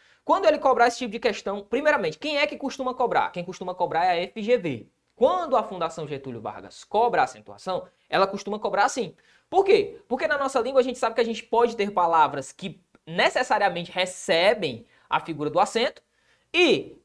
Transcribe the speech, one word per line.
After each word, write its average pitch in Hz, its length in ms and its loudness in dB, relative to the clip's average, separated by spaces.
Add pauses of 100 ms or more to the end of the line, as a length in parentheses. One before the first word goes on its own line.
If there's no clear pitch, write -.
(260)
quando 359 200 2
ele 302 120 4
cobrar 247 300 4
esse 240 100 -2
tipo 196 140 -6
de 226 80 -8
questão, 202 420 -4
primeiramente, 247 560 -2
quem 294 200 -6
é 294 80 0
que 294 120 -6
costuma 254 360 -6
cobrar? 202 380 0
Quem 175 140 -8
costuma 180 280 -10
cobrar 165 320 -2
é 185 40 2
a 175 140 0
F 185 180 -10
G 233 160 2
V. 143 300 -6 (280)
Quando 311 400 2
a 220 80 2
Fundação 170 420 -6
Getúlio 135 360 -10
Vargas 98 420 -14
cobra 214 380 2
a - 20 6
acentuação, 107 640 -8 (220)
ela 190 180 2
costuma 202 320 -6
cobrar 202 240 0
assim. 196 320 -2 (340)
Por 381 140 4
quê? 392 460 4
Porque 254 180 -2
na 294 100 0
nossa 269 220 0
língua 254 220 2
a - 20 6
gente 247 160 -4
sabe 226 160 -2
que 254 60 0
a 226 40 2
gente 226 180 -6
pode 226 340 2
ter 202 140 -2
palavras 160 600 2
que - 300 -14 (260)
necessariamente 202 840 0
recebem 180 920 0 (240)
a 147 120 0
figura 151 280 -6
do 147 100 0
acento, 226 420 0 (500)
e 302 540 2